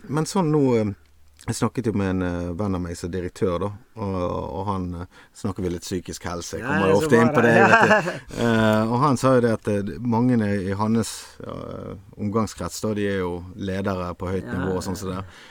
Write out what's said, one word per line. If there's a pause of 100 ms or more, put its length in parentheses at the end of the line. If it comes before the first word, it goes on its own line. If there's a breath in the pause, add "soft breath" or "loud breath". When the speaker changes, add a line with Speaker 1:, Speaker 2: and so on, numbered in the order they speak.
Speaker 1:
men
sånn
nå, (140)
ehm, (520)
jeg
snakket
jo
med
en,
eh,
venn
av
meg
som
er
direktør,
da, (240)
og, (400)
og
han,
eh, (280 soft breath)
snakker
vi
litt
psykisk
helse.
Jeg
Speaker 2:
Ja,
Speaker 1:
kommer
jo
Speaker 2:
så
Speaker 1:
ofte
inn
Speaker 2:
bra
Speaker 1:
på
det,
Speaker 2:
det.
Speaker 1:
vet
du. (140)
Speaker 2:
<laughs>
Speaker 1:
Eh,
og
han
sa
jo
det
at,
eh,
mange
i
hans, (340)
ja, (220)
omgangskrets,
da,
de
er
jo (220)
ledere
på
høyt
Speaker 2:
Ja,
Speaker 1:
nivå
og
sånn
som
det. (260 loud breath)